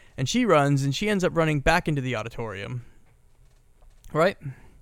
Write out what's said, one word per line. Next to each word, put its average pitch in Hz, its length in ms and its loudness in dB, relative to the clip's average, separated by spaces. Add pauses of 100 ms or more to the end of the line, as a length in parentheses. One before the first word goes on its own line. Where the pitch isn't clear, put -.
(160)
And 131 120 -4
she 247 160 0
runs, 143 400 4
and 139 100 -2
she 208 140 -4
ends 196 160 0
up 160 120 -2
running 156 240 2
back 165 280 2
into 147 120 0
the 127 160 -4
auditorium. 113 680 -8 (1300)
Right? 165 240 2 (460)